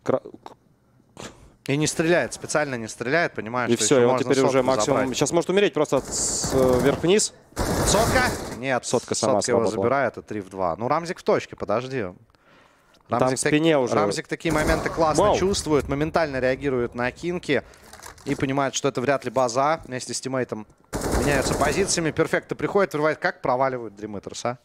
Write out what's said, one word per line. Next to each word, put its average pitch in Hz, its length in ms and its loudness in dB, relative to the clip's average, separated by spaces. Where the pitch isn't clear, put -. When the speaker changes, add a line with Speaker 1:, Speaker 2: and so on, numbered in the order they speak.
Speaker 1:
Кра- - 200 0
Speaker 2:
И 135 100 0
не 156 100 2
стреляет, 160 460 0
специально 143 440 -4
не 113 120 -8
стреляет, 143 460 -2
понимаешь, 117 360 -2
Speaker 1:
И 120 60 4
Speaker 2:
что 110 80 0
Speaker 1:
всё, 147 120 4
Speaker 2:
ещё 123 60 8
Speaker 1:
и - 40 6
он 127 60 6
Speaker 2:
можно 123 200 2
Speaker 1:
теперь 135 120 4
уже 135 140 4
Speaker 2:
сотку 127 80 2
Speaker 1:
максимум 127 340 2
Speaker 2:
забрать. 120 180 -2
Speaker 1:
сейчас 147 140 0
может 170 180 0
умереть 196 240 2
просто 147 260 0
с-, - 540 -4
э, 127 260 4
вверх-вниз. 165 540 2
Speaker 2:
Сотка? 240 360 2
Нет, 123 300 -2
Speaker 1:
Сотка - 280 -2
сама 113 280 2
Speaker 2:
сотка - 80 -2
его 120 100 4
Speaker 1:
сработала. 95 220 0
Speaker 2:
забирает, 127 340 2
это 104 60 -12
три 107 180 -8
в 92 80 -12
два. 92 280 -2
Ну, 117 120 -4
Рамзик 165 300 -2
в - 40 -20
точке, - 320 -2
подожди. 120 520 -4
Speaker 1:
Там 113 120 0
Speaker 2:
Рамзик 127 180 2
Speaker 1:
в - 40 -2
Speaker 2:
так-, 151 80 0
Speaker 1:
спине 151 280 4
уже. 120 160 0
Speaker 2:
Рамзик 151 320 0
такие 160 280 -4
моменты 156 340 0
классно 156 360 2
Speaker 1:
Вау. 185 120 4
Speaker 2:
чувствует, 156 520 0
моментально 147 520 -2
реагирует 127 560 0
на 123 160 -2
кинки 165 500 -2
и 139 100 -2
понимает, 135 400 -2
что - 140 0
это 131 120 -2
вряд 135 240 0
ли 123 60 -4
база. 131 540 0
Вместе 127 280 -10
с - 80 -6
тиммейтом 123 460 -6
меняются 139 340 0
позициями. 156 560 0
Перфекто 156 460 -2
приходит, 185 380 0
вырывает. 151 240 0
Как - 240 -6
проваливают 127 520 -2
Dream 101 260 -10
Eaters, - 240 -14
а? 123 200 -4